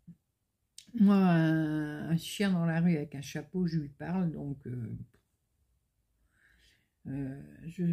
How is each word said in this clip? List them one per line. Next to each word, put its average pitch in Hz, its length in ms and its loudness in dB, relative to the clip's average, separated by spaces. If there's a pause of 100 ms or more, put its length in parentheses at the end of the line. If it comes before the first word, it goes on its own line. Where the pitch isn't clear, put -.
(960)
moi, 202 220 6
un, 156 920 2
un 165 60 4
chien 190 360 -2
dans 170 140 0
la 165 140 0
rue 175 160 4
avec 147 180 -6
un 139 60 -8
chapeau, 156 460 -6
je 165 120 -2
lui 143 100 -4
parle, 170 440 -4
donc, 143 340 -10
euh, 120 300 -8 (2000)
euh, 135 340 -8 (240)
je 170 260 -6